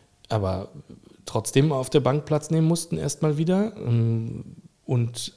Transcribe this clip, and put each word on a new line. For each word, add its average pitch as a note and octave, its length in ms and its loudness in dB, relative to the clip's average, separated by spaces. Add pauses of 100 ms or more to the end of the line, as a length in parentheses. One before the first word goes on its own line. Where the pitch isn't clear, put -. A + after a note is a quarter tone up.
(300)
aber F#2+ 400 -2 (560)
trotzdem C3+ 480 2
auf C3 160 -2
der D3+ 100 4
Bank C3+ 260 0
Platz D3+ 240 -2
nehmen D#3+ 180 4
mussten E3 300 0
erstmal D3+ 400 -2
wieder, F#3 400 2
ähm, A#2 680 0 (420)
und A#2+ 520 -2